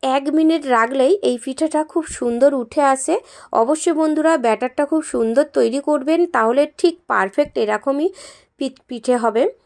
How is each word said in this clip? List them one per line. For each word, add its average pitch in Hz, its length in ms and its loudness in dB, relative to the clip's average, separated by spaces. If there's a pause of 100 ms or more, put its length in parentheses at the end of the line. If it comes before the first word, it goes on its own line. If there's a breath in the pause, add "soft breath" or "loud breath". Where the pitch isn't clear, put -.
এক 269 220 -2 (100)
মিনিট 320 320 2
রাখলেই 254 460 2 (100)
এই 247 160 0
পিঠাটা 302 460 -4
খুব 320 200 -4 (140)
সুন্দর 240 360 2
উঠে 254 280 -2
আসে। 269 320 0 (380 loud breath)
অবশ্যই 302 480 0
বন্ধুরা, 311 380 2
ব্যাটারটা 247 480 -2
খুব 320 160 -2 (100)
সুন্দর 233 400 2
তৈরি 254 280 0
করবেন, 302 460 0
তাহলে 254 360 0 (140)
ঠিক 339 180 0 (120)
পারফেক্ট 190 520 -2
এরকমই 247 500 -2 (460 loud breath)
পি-, - 320 -8
পিঠে 247 300 -2
হবে। 226 260 0 (240)